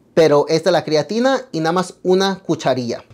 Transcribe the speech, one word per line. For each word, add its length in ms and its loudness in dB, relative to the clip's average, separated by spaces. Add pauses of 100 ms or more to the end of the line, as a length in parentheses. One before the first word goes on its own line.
(160)
pero 320 4
esta 220 0
es 20 2
la 120 2
creatina 680 -2
y 80 -6
nada 140 -2
más 280 -4
una 380 0
cucharilla. 640 -4 (100)